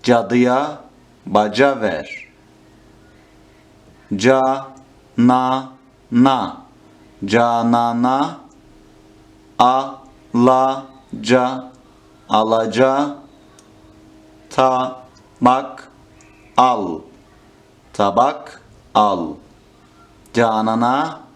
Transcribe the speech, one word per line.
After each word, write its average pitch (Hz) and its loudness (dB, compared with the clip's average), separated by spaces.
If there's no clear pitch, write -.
Cadıya. 123 0
Baca 107 0
ver. - -8
Ca. 131 0
Na. 127 0
Na. 120 0
Canana. 120 0
A. 131 2
La. 131 2
Ca. 127 -2
Alaca. 113 0
Tabak. 127 -2
Al. 107 0
Tabak. 117 -2
Al. 98 0
Canana. 117 0